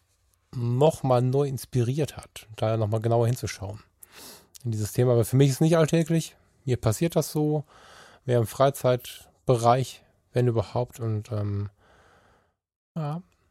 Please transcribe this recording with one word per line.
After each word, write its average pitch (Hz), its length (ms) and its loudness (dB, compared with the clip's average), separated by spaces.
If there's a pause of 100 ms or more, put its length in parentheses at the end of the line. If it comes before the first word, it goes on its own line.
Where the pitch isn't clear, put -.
(520)
noch 123 520 0
mal 123 180 4
neu 135 240 0
inspiriert 131 720 -4
hat, - 400 -20
da 113 200 0
noch 107 120 0
mal 110 120 -2
genauer 117 280 2
hinzuschauen 107 500 -6 (880)
in 120 80 -4
dieses 107 200 -4
Thema. 123 200 2
Aber 117 120 4
für - 120 0
mich 139 140 6
ist 127 60 -2
es - 40 0
nicht 160 160 4
alltäglich. 160 580 0 (300)
Mir 123 120 0
passiert 165 380 -2
das 160 160 -2
so, 151 320 -2 (640)
mehr 123 120 2
im 113 100 2
Freizeitbereich, 127 1500 0 (300)
wenn 123 160 2
überhaupt. 117 500 -4
Und, 110 320 -6
ähm, 101 400 -4 (1300)
ja, 156 260 -6 (280)